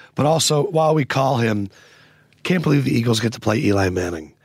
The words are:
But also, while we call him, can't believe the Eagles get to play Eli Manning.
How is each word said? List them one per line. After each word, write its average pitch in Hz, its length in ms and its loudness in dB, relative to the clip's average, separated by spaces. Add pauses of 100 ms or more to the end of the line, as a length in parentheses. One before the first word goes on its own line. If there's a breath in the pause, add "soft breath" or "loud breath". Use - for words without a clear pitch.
(160 loud breath)
But 131 100 0
also, 151 440 2
while 156 260 2
we 151 100 2
call 135 320 0
him, 107 320 -2 (720 soft breath)
can't 180 200 0
believe 147 220 2
the - 100 -2
Eagles 117 240 0
get 113 140 -2
to - 60 -14
play 110 200 0
Eli 98 300 2
Manning. 87 440 -6 (120)